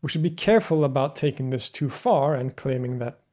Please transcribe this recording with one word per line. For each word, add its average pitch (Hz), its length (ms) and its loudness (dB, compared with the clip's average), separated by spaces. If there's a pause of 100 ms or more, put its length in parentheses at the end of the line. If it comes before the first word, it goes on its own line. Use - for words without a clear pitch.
We 151 80 -4
should 156 120 0
be 175 80 2
careful 165 540 4
about 135 320 0
taking 135 320 -2
this 127 220 -4
too - 180 -2
far 151 460 2
and 127 200 -4
claiming 123 440 -4
that 120 220 -8 (120)